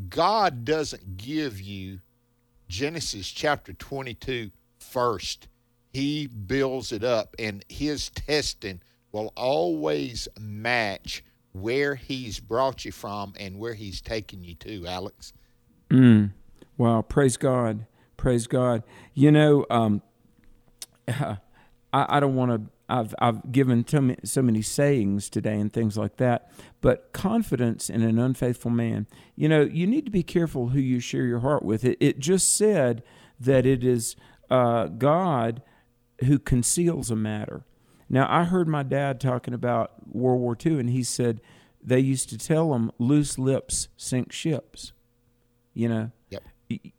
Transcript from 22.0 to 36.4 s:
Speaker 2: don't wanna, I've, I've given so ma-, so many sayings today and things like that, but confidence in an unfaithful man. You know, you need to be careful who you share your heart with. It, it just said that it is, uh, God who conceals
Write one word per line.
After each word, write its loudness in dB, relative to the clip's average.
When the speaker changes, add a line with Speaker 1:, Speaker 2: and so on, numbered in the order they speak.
Speaker 2:
don't 4
wanna, 2
I've, -2
I've 0
given 4
so 2
ma-, 2
so 0
many 4
sayings 0
today -2
and -2
things -2
like -4
that, 0
but 2
confidence -2
in 0
an 2
unfaithful -2
man. -2
You 2
know, 6
you 0
need 0
to -10
be 0
careful -2
who 0
you 0
share -4
your 0
heart 0
with. 0
It, 2
it 2
just 2
said 2
that 4
it 2
is, 0
uh, 4
God 0
who 6
conceals 0